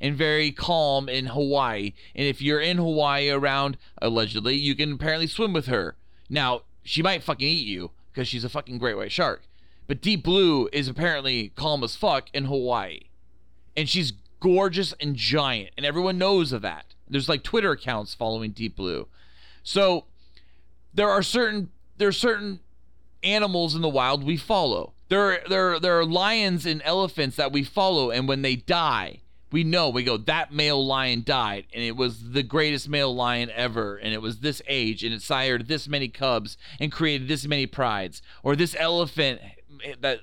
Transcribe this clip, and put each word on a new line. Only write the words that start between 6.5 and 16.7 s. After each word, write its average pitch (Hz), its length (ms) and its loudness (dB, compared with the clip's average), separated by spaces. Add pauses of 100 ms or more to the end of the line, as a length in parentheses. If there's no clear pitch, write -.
she - 180 -2
might 180 220 2
fucking 139 240 -2
eat 160 180 -2
you 90 260 -6 (220)
'cause 127 140 -4
she's 117 160 -6
a 123 60 -6
fucking 127 280 -8
great 117 200 -2
white 101 160 -6
shark. - 300 0 (440)
But 139 140 -4
Deep 190 220 0
Blue 170 500 4
is 139 160 -2
apparently 135 680 -2
calm 147 280 0
as 113 120 -4
fuck 156 380 0
in 139 120 -2
Hawaii. 123 580 -2 (720)
And 151 140 -2
she's 160 220 0 (300)
gorgeous 185 580 2
and 147 160 -4
giant, 123 640 0
and 139 80 -4
everyone 180 320 0
knows 185 340 4
of 113 100 -2
that. 82 320 -8 (160)